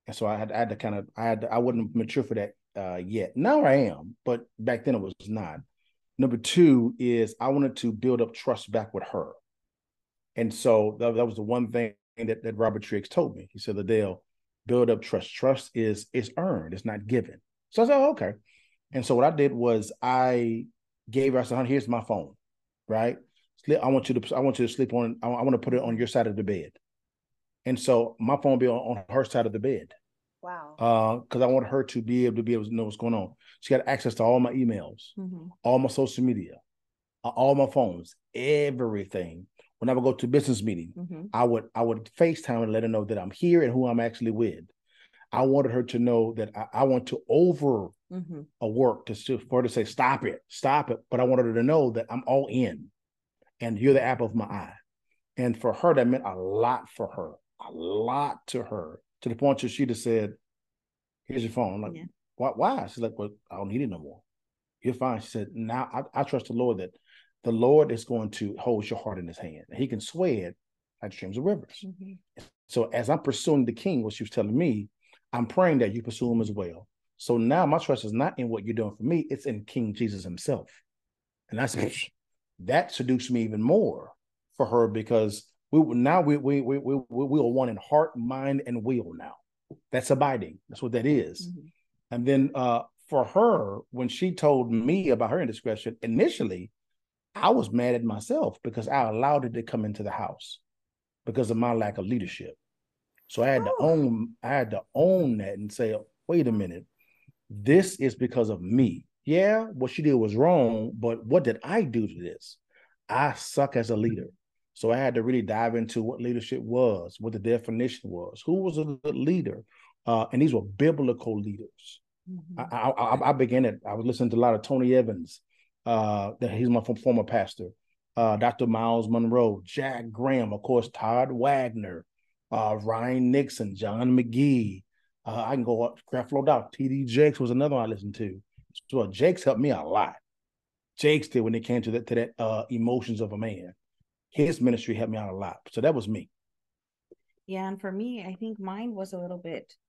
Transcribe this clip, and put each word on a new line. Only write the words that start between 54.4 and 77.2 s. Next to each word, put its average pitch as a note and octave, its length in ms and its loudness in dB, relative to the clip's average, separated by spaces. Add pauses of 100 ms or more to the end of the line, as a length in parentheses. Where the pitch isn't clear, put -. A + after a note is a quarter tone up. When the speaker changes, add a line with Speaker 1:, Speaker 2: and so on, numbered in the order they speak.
Speaker 1:
eye. - 280 -10 (600)
And A#2+ 220 -2
for A2+ 140 0
her, E3+ 220 4
that B2 140 4
meant B2+ 180 0
a F#2+ 80 -6
lot G#2+ 540 -2
for - 180 -8
her, E2 280 -12 (320)
a - 40 -18
lot A2+ 800 -4
to A#2+ 160 -6
her, F2 360 -10 (220)
to B2 60 -6
the A2+ 80 -4
point C#3 240 4
that B2 80 -2
she C3+ 180 -2
just A#2 160 -4
said, A2 320 0 (920)
"Here's B2+ 180 -4
your A2+ 80 -6
phone." G#2 220 -2
I'm G#2 80 -8
like, G#2+ 120 -8
Speaker 3:
Yeah. E3 100 -14 (300)
Speaker 1:
"Why, C#3+ 220 -2
why?" F#3 320 0
She's - 100 -14
like, A2+ 180 -6
"Well, G#2 140 -8 (180)
I F2+ 80 -16
don't G2+ 120 -8
need A#2 120 -4
it C3+ 80 -2
no E2+ 120 -10
more. C#2+ 200 -18 (640)
You're B2+ 120 -2
fine." B2 260 -4
She - 80 -14
said, G#2+ 260 -8
"Now A#2 400 -6
I, C3+ 260 -4
I C#3+ 40 0
trust C3 240 -4
the A#2 60 -8
Lord A#2 240 0
that F#2 120 -10 (540)
the A#2 80 0
Lord B2 400 6
is A2 120 -6
going A2 280 -4
to G#2 260 -6
hold G#2+ 320 -2
your A#2 80 -6
heart G2 220 -8
in F2 80 -10
his E2+ 100 -16
hand. D#2+ 340 -14
He B2+ 140 -2
can A2 140 -8
sway D#3+ 380 -2
it F2 180 -8 (440)
like G#2 120 -12
streams G2 260 -10
of C#3 60 -6
rivers." G3 420 -4
Speaker 3:
Mm-hmm. F#3+ 280 -18 (520)
Speaker 1:
So A2+ 220 0
as A#2 200 -2
I'm - 140 0
pursuing C#3 440 2
the A#2 60 -2
king, C#3 300 -2
what G#2+ 120 -6
she A2+ 100 -10
was G#2+ 60 -10
telling A2 280 0
me, A2 300 0 (440)
I'm A#2+ 140 0
praying E3+ 320 4
that G#2+ 160 2
you A2+ 80 -6
pursue A#2 300 -4
him A2+ 80 2
as G#2+ 100 -2
well. F#2 380 -8 (280)
So - 200 0